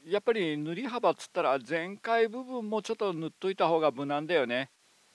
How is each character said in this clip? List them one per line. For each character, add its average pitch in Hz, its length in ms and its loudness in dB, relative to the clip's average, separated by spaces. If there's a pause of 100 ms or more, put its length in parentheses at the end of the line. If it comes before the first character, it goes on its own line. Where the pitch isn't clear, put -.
や 196 140 0
っ - 40 -20
ぱ 233 100 2
り 165 240 0
塗 151 180 -4
り 247 120 -6
幅 233 240 2
っ 147 60 2
つ - 100 -14
っ - 20 -18
た 175 140 -2
ら、 135 140 4
全 165 400 -4
開 226 300 2
部 240 160 -6
分 247 260 -6
も 214 120 -2
ち 214 100 -6
ょ - 40 0
っ - 20 -16
と 202 160 0
塗 160 140 -4
っ - 20 -6 (100)
と 190 100 -2
い 190 60 -2
た 180 140 4
方 165 100 4
が 151 120 4
無 131 140 -4
難 147 220 -2
だ 175 80 2
よ 139 100 4
ね。 123 260 -2 (440)